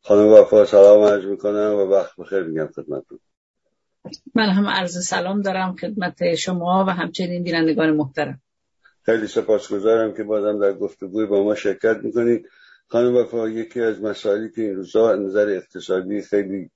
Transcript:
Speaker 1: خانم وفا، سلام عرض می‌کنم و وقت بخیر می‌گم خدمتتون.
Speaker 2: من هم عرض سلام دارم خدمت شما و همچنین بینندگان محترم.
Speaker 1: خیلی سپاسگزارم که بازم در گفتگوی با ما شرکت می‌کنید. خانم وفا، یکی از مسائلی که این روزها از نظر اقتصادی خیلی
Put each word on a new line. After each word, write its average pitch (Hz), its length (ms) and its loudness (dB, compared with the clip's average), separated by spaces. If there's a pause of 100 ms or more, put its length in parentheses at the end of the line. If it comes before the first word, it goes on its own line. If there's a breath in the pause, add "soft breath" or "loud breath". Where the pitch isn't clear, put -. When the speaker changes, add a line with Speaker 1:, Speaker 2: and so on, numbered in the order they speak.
Speaker 1:
خانم 104 260 4
وفا، 107 380 8
سلام 104 380 8
عرض 104 220 2
می‌کنم 104 500 -4
و 98 180 0
وقت 95 240 0
بخیر 92 260 -6
می‌گم 80 320 -6
خدمتتون. 69 440 -12 (1160)
Speaker 2:
من 220 140 0
هم 196 180 0
عرض 180 400 -6
سلام 185 340 -4
دارم 185 340 -6
خدمت 175 600 -6
شما 185 520 -2
و - 20 -2
همچنین 175 540 -6
بینندگان 160 480 0
محترم. 143 500 -4 (640 soft breath)
Speaker 1:
خیلی 110 220 0
سپاسگزارم 107 880 -2
که 110 100 -10
بازم 104 360 -4
در 101 140 0
گفتگوی 98 520 -6
با 98 180 0
ما 104 120 0
شرکت 107 480 -2
می‌کنید. 117 420 -2 (420 soft breath)
خانم 123 280 0
وفا، 117 340 -2
یکی 113 320 -8
از 110 200 -2
مسائلی 107 540 -4
که 117 60 -6
این 104 140 -4
روزها 104 380 0
از 95 60 0
نظر 104 300 0
اقتصادی 92 720 -6
خیلی 98 540 -4